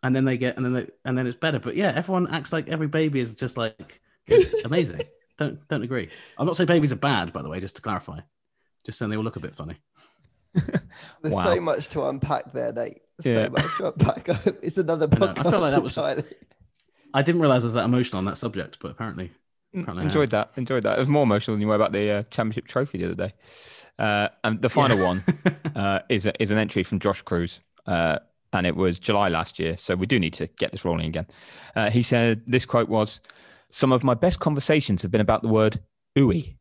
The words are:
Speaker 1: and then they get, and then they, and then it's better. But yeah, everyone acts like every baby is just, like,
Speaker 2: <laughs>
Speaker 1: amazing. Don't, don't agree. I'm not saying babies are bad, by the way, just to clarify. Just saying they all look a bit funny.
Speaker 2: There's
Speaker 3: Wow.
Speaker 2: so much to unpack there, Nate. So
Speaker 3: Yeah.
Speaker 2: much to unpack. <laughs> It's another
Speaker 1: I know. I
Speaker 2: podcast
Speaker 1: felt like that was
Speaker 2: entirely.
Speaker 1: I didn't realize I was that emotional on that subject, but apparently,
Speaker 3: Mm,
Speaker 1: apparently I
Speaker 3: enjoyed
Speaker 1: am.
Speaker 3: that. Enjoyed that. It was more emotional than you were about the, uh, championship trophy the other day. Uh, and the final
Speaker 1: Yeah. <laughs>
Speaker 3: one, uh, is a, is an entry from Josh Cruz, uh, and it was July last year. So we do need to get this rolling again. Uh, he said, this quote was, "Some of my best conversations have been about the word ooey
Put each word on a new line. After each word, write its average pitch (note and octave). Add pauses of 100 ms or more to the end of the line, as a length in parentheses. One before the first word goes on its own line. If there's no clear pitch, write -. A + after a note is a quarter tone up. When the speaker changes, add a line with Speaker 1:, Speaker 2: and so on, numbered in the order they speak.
Speaker 1:
and B2+
then C3
they C3
get, B2+
and C3
then B2+
they, B2+ (180)
and B2+
then B2+
it's A#2+
better. D3+
But A#2+
yeah, F#3+
everyone F3+
acts -
like D#3+
every D#3
baby D3+
is A#2
just, B2+
like, - (280)
Speaker 2:
<laughs> G#4+
Speaker 1:
amazing. D#3 (360)
Don't, -
don't C3
agree. A#2+ (300)
I'm C#3+
not E3+
saying F3
babies D3+
are G#2+
bad, G2+
by -
the -
way, E2
just F#2+
to -
clarify. F2 (680)
Just -
saying G#2+
they G#2+
all A2
look A2+
a -
bit -
funny. D#2+ (800)
Speaker 2:
There's -
Speaker 3:
Wow. F#3 (100)
Speaker 2:
so F3+
much D#3
to C#3+
unpack C3+
there, B2
Nate. A#2 (200)
So C3+
Speaker 3:
Yeah. A2+
Speaker 2:
much C#3+
to -
unpack. -
<laughs> -
It's -
another D#3+
Speaker 1:
I D#3+
know. G3
I F#3+
Speaker 2:
podcast F3
Speaker 1:
felt G3+
like D3+
that C#3
was -
Speaker 2:
entirely. C#3 (880)
Speaker 1:
I C#3
didn't E3+
realize C3
I -
was A2
that A#2
emotional B2
on F#2
that G2
subject, G2+
but E2
apparently, F2+ (440)
Speaker 3:
Mm, F3+
Speaker 1:
apparently F2+
I D3+
Speaker 3:
enjoyed C#3+
Speaker 1:
am. G#2+
Speaker 3:
that. -
Enjoyed B2+
that. G#2
It -
was C3
more D3
emotional G#2+
than G#2
you G#2
were G#2+
about G#2
the, G#2
uh, G#2
championship A2
trophy C3
the F2
other F2+
day. F2+ (640)
Uh, G#2 (160)
and G#2+
the A#2+
final B2+
Speaker 1:
Yeah. F#2+
<laughs> -
Speaker 3:
one, F2+ (500)
uh, G2 (100)
is G#2+
a, -
is G2+
an G#2+
entry G#2
from G2
Josh G2
Cruz, F2 (260)
uh, E2 (340)
and F2+
it E2
was F2+
July G2+
last E2
year. E2
So -
we F#2
do B2+
need E2
to E2 (120)
get -
this -
rolling E2
again. D#2+ (480)
Uh, A2
he A#2+
said, A#2
this B2
quote A#2
was, G#2+ (500)
"Some C3
of B2+
my B2+
best F3
conversations D3+
have F#2
been G#2+
about A2
the A2+
word A2 (380)
ooey G#2